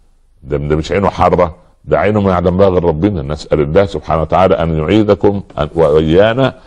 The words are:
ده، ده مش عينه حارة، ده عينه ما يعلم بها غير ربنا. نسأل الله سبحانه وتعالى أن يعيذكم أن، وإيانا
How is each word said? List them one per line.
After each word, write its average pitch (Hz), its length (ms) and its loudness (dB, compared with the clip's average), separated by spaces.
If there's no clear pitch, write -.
ده، 71 140 -4
ده 73 180 -2
مش 78 160 -4
عينه 95 180 0
حارة، 87 460 0
ده 76 140 0
عينه 104 220 0
ما 98 100 0
يعلم 90 260 0
بها 98 120 4
غير 90 140 0
ربنا. 85 380 -2
نسأل 76 380 -4
الله 78 260 0
سبحانه 80 360 -4
وتعالى 87 340 2
أن 82 220 -2
يعيذكم 101 640 0
أن، 76 160 -4
وإيانا 82 800 2